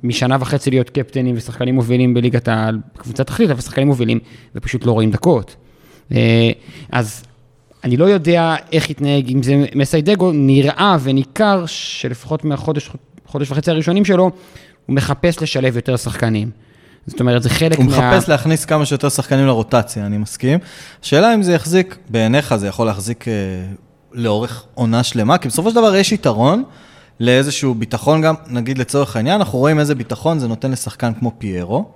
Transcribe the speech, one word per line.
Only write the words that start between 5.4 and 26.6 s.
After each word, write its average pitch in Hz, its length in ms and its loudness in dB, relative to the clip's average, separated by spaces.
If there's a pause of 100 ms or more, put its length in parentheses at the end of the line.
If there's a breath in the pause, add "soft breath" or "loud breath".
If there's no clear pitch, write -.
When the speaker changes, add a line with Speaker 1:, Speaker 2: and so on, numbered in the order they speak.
Speaker 1:
אה, 117 380 4 (420 loud breath)
אז 117 300 -4 (640)
אני 123 120 0
לא 156 80 4
יודע 170 520 2 (160)
איך 160 180 0
יתנהג 143 400 0
עם 131 120 0
זה 143 220 2 (100)
מסיידגו, 170 580 0
נראה 143 680 4
וניכר 165 680 0
שלפחות - 760 -8
מהחודש, 151 460 -4 (360)
חודש 135 240 -6
וחצי 147 200 -2
הראשונים 170 340 2
שלו, 185 200 4 (600 loud breath)
הוא 135 100 -2
מחפש 165 460 0
לשלב 131 340 -2
יותר 123 200 -2
שחקנים. 113 540 -2 (560 soft breath)
זאת - 140 -10
אומרת, 120 220 2
זה 120 80 0
חלק 165 280 2
Speaker 2:
הוא 131 80 4
Speaker 1:
מה- 131 240 2
Speaker 2:
מחפש 180 180 4
להכניס 160 360 0
כמה 151 220 0
שיותר 143 220 -2
שחקנים 135 380 2
לרוטציה, 113 600 0
אני 104 120 -2
מסכים. 123 400 -2 (440 loud breath)
השאלה 208 320 4
אם 214 80 2
זה 175 120 2
יחזיק, 180 420 0 (140)
בעיניך 113 460 2
זה 101 100 -2
יכול 113 200 -2
להחזיק, 107 420 -6
אה, 113 40 -2 (840)
לאורך 113 480 -2 (100)
עונה 117 280 0
שלמה, 120 360 0
כי 143 100 -4
בסופו 180 220 0
של 226 60 0
דבר 220 200 4
יש 196 160 2
יתרון 151 500 2 (580 loud breath)